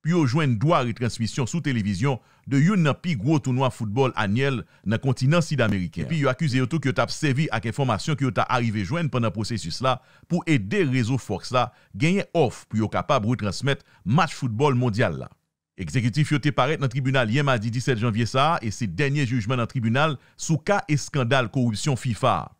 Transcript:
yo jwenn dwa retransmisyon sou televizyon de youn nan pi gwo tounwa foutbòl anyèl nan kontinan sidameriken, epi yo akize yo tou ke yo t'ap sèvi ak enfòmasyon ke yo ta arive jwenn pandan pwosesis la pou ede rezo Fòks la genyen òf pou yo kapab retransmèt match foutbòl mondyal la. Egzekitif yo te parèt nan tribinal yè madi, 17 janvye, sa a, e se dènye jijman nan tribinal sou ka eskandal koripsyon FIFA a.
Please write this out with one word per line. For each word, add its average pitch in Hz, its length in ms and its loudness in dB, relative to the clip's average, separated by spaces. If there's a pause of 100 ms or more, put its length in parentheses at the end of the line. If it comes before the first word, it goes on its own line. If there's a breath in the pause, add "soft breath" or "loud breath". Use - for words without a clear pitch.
(140)
yo 170 140 6
jwenn 139 340 2
dwa 151 240 4
retransmisyon 117 640 -2
sou 170 160 -4
televizyon 117 560 0 (240 soft breath)
de 120 160 2
youn 180 240 4
nan 135 80 4
pi 170 240 -4
gwo 143 240 2
tounwa 131 320 0
foutbòl 117 400 0
anyèl 113 480 0 (240 soft breath)
nan 107 160 0
kontinan 139 400 2
sidameriken, 113 640 0
epi 156 160 -2
yo 135 80 2
akize 131 320 0
yo 123 80 0
tou 165 80 -2
ke 135 160 0
yo - 60 -2
t'ap 117 100 2
sèvi 143 400 0
ak 107 240 -2
enfòmasyon 131 460 0
ke 135 100 0
yo 95 80 -6
ta 117 80 2
arive 113 400 0
jwenn 160 240 -2
pandan 117 240 0
pwosesis 110 480 -6
la 127 160 0 (320 soft breath)
pou 175 160 -2
ede 156 480 2
rezo 123 240 0
Fòks - 400 -4
la 123 140 0 (260 soft breath)
genyen 175 400 0
òf 131 300 0
pou 110 180 0
yo - 80 -6
kapab 104 400 0
retransmèt 113 480 -2 (240 soft breath)
match 151 320 2
foutbòl 127 400 0
mondyal 104 480 0
la. - 80 -20 (400)
Egzekitif 120 560 -2
yo 147 80 0
te 143 160 0
parèt 143 240 0
nan 131 140 -2
tribinal 131 420 0
yè 147 80 2
madi, 120 320 0
17 120 300 0
janvye, 113 260 0
sa 131 140 2 (120)
a, - 60 -4
e 113 80 -4
se 117 160 -6
dènye 143 400 0
jijman 123 320 -2
nan 117 120 -2
tribinal 131 500 0 (180 soft breath)
sou 160 240 0
ka 202 300 0
eskandal 131 600 0
koripsyon 123 440 0
FIFA 117 360 0 (100)
a. - 160 -14